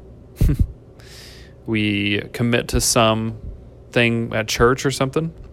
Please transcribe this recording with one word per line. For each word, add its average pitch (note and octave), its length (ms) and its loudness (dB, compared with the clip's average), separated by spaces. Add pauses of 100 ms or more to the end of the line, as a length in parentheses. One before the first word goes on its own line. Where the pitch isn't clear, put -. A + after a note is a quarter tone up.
(400)
<laughs> - 80 4 (1200)
We G#2 500 -2 (140)
commit A#2+ 360 0
to A#2+ 120 0
some A2+ 560 2 (540)
thing A#2 420 0
at A2 140 -2
church B2+ 400 2
or C3+ 40 0
something. D3 400 -2 (220)